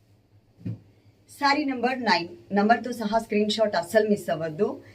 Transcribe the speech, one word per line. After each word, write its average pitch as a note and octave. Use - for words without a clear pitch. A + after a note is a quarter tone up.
శారీ C#4+
నెంబర్ B3+
నైన్. F3
నంబర్తో A3+
సహా A3+
స్క్రీన్ G#3+
షాట్ G#3+
అస్సలు G#3+
మిస్ G3+
అవ్వద్దు. E3